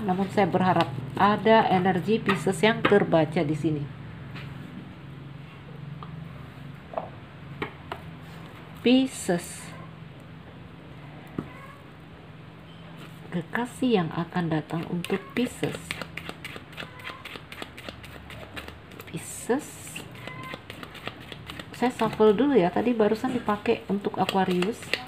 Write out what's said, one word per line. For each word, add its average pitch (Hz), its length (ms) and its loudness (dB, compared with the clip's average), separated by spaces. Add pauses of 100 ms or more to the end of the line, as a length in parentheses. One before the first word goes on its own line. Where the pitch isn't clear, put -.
namun 190 240 2
saya 202 160 4
berharap 170 400 4 (320)
ada 208 560 8
energi 185 480 4
Pisces 190 400 2
yang 226 240 6
terbaca 170 560 6
di 151 160 2
sini. 151 260 2 (4000)
Pisces, 247 800 4 (3750)
kekasih 226 720 2
yang 151 80 0
akan 170 400 0
datang 156 400 0
untuk 175 400 0
Pisces. - 480 0 (3250)
Pisces, - 880 -4 (1800)
saya 240 240 2
shuffle 214 400 6
dulu 262 240 8
ya, 175 80 6
tadi 214 240 4
barusan 220 400 4
dipakai 226 560 0
untuk 202 320 0
Aquarius. 185 580 2 (300)